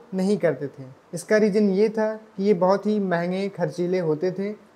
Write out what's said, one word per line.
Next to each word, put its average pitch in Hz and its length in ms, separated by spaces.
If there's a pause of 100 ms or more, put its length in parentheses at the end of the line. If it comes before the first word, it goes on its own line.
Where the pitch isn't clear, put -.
(140)
नहीं 190 240
करते 147 300
थे। 135 160 (300)
इसका 196 240
रीज़न 208 320
ये 202 200
था 220 260
कि - 280
ये 208 100
बहुत 190 320
ही 214 140
महंगे, 185 500
खर्चीले 175 500
होते 160 320
थे। 196 340 (100)